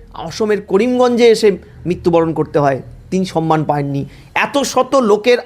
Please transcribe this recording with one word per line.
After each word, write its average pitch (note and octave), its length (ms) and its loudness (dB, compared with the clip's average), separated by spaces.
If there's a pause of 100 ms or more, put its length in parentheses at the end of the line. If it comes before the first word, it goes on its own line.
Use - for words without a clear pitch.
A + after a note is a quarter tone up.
(140)
অসমের G3 480 -4
করিমগঞ্জে A#3+ 680 2
এসে A3 280 4 (300)
মৃত্যুবরণ E3 460 0
করতে D#3 260 -2
হয়, C#3 240 0 (280)
তিনি F#3 140 -2
সম্মান D#3+ 400 0
পাননি। C#3 400 -4 (300)
এত C#4+ 240 0
শত B3+ 360 -2
লোকের A#3 520 2